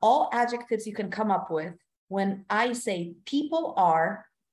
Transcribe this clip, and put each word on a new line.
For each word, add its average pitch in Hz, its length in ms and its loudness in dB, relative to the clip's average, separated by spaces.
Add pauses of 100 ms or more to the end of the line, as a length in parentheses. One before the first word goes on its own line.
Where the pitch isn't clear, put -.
all 247 300 4
adjectives 240 540 -2
you 214 60 -10
can 202 180 -6
come 208 220 0
up - 180 0
with 165 240 -4 (340)
when 196 400 -2
I 233 260 2
say 175 400 -4 (100)
people 302 520 -2
are, 175 500 4 (260)